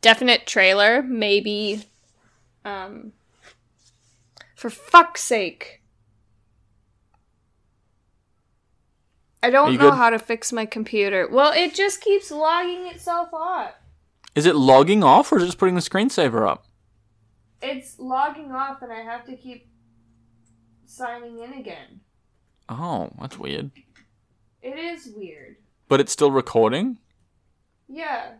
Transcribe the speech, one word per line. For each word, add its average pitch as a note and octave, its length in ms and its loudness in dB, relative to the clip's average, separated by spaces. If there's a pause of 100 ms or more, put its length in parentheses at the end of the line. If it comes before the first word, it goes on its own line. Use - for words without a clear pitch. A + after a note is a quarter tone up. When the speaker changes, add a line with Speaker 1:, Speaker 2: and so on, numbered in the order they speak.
Speaker 1:
Definite A3+ 460 2
trailer, G3+ 560 2
maybe. G#3 800 -2 (800)
Um, G#3 480 -16 (1400)
for - 160 -12
fuck's E4+ 500 2
sake. - 600 -6 (3500)
I B3 60 2
don't C#4 200 6
Speaker 2:
Are - 20 4
you B3+ 60 2
Speaker 1:
know C#4+ 140 8
Speaker 2:
good? C4+ 60 0
Speaker 1:
how A#3 120 4
to A3+ 100 0
fix - 320 -6
my A3+ 140 -4
computer. G3+ 640 -2
Well, C#4 240 4
it E4+ 200 0
just G4 280 -2
keeps G4 300 0
logging F4 560 -2
itself F4 460 -8
off. D#4+ 400 -8 (600)
Speaker 2:
Is D3 100 0
it E3+ 100 4
logging C#3+ 480 6
off D#3+ 280 6
or D4 60 4
is F3+ 60 2
it F3 40 -2
just F3 100 -8
putting F#3 180 2
the F3 60 0
screensaver D3 640 -2
up? - 180 -4 (960)
Speaker 1:
It's C4+ 380 -12
logging C#4 520 -6
off C4+ 300 -8
and A#3+ 100 -16
I A3+ 100 -14
have A#3 240 -14
to C4 100 -18
keep A#3+ 340 -20 (1160)
signing A#3+ 540 -14
in B3 140 -18
again. F#3 480 -18 (680)
Speaker 2:
Oh, B2+ 400 -8 (100)
that's - 180 -16
weird. C#2+ 340 -10 (880)
Speaker 1:
It C4 160 -14
is E4 380 -14
weird. D#3+ 420 -20 (300)
Speaker 2:
But C#3 140 2
it's - 100 -2
still D3 200 2
recording? C3+ 680 0 (920)
Speaker 1:
Yeah. D4 520 -10